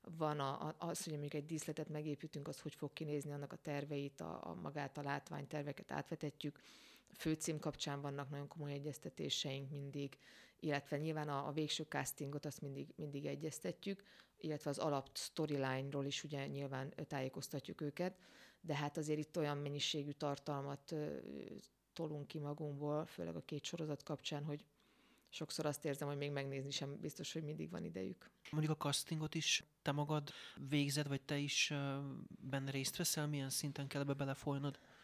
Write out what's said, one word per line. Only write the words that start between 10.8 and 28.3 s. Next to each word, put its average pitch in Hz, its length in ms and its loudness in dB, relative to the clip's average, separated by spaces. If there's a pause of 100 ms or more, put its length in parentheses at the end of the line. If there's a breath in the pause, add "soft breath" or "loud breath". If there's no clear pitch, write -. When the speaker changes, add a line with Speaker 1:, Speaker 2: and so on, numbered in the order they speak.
Speaker 1:
nyilván 156 300 0
a, 139 180 0
a 147 60 0
végső 151 360 2
castingot 139 580 0
azt - 140 -4
mindig, 139 360 -6
mindig 143 300 -4
egyeztetjük, 160 760 -2 (340 loud breath)
illetve 151 340 -2
az 139 80 0
alap 143 380 2
storyline-ról 139 880 2
is 139 200 0
ugye 143 220 -2
nyilván, 139 500 -2
ö, - 60 0
tájékoztatjuk 135 800 -2
őket, 175 380 0 (420 loud breath)
de 160 140 0
hát 147 220 0
azért 151 220 4
itt 151 180 -2
olyan 147 220 4
mennyiségű 143 520 0
tartalmat, 143 840 -2
ö, 151 240 0 (760)
tolunk 151 340 -2
ki - 120 -4
magunkból, 147 680 0
főleg 165 300 -4
a 156 80 -4
két 147 200 -4
sorozat 156 380 -2
kapcsán, 147 420 -2
hogy 151 200 -2 (640 soft breath)
sokszor - 380 -2
azt 147 180 2
érzem, 143 240 2
hogy 143 80 0
még 143 140 2
megnézni 139 400 0
sem 139 300 -2
biztos, - 320 -4
hogy 160 100 -2
mindig 156 280 -2
van 170 140 -2
idejük. - 460 -4 (200)